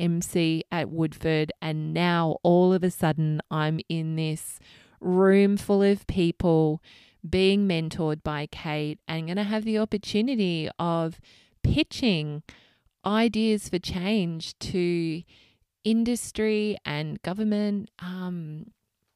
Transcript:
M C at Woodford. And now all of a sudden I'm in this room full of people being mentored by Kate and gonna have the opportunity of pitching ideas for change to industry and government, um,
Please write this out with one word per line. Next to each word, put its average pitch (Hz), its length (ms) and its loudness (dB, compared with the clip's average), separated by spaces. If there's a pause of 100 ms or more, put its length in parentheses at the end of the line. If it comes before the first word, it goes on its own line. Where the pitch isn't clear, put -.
M 170 200 0
C 160 500 0
at 160 180 -2
Woodford. 156 640 -2 (100)
And 156 320 -4
now 170 500 2
all 180 300 6
of 180 100 0
a 180 80 0
sudden 156 580 0
I'm 156 380 -2
in 160 280 -4
this 156 440 -6 (400)
room 196 560 6
full 202 280 2
of 202 240 2
people 165 760 2 (460)
being 190 400 4
mentored 160 560 -2
by 151 240 -4
Kate 151 600 -6
and 165 200 -4
gonna 190 160 -2
have 214 200 -2
the 220 140 0
opportunity 214 920 0 (100)
of 165 400 -2 (440)
pitching 156 800 0 (640)
ideas 214 640 0
for 180 100 -2
change 180 800 -4
to 170 640 -2 (640)
industry 220 960 0
and 147 380 -6
government, 208 680 -2 (100)
um, 180 720 -10 (440)